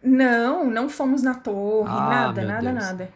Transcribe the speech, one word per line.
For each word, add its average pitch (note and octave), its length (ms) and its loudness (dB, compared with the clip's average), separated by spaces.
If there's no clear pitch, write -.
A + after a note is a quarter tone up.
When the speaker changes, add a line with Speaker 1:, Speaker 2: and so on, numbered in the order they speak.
Speaker 1:
Não, B3+ 680 4
não A3+ 180 -2
fomos C4+ 340 0
na B3+ 120 0
torre, G#3 560 -2
Speaker 2:
Ah, C3+ 200 0
Speaker 1:
nada, A#2+ 320 0
Speaker 2:
meu A2 80 -4
Speaker 1:
nada, A3+ 120 -4
Speaker 2:
Deus. - 20 -2
Speaker 1:
nada. F#3 320 -8